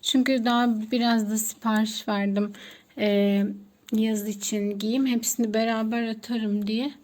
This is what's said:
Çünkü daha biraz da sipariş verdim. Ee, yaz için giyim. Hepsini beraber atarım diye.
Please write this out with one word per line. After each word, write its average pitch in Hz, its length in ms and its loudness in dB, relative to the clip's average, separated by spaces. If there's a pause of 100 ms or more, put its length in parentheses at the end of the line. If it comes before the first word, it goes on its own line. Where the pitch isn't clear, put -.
Çünkü 262 420 2
daha 240 360 2 (120)
biraz 233 380 2
da 220 80 0
sipariş 220 680 -2
verdim. 202 440 0 (460)
Ee, 202 460 2 (480)
yaz 220 360 0
için 208 500 -4
giyim. 233 280 0
Hepsini 233 480 0
beraber 226 540 0
atarım 220 580 -2
diye. 240 260 -2 (120)